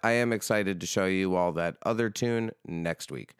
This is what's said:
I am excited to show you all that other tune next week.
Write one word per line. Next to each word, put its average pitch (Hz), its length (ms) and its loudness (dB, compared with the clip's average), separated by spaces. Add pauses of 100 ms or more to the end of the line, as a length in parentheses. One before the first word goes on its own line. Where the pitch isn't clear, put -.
I 117 80 4
am 117 220 4
excited 98 480 0
to 90 40 -4
show 95 200 0
you 95 300 2
all 87 180 2
that 85 300 -2
other 113 280 0
tune 113 400 -2 (160)
next 85 440 -4
week. 62 280 -12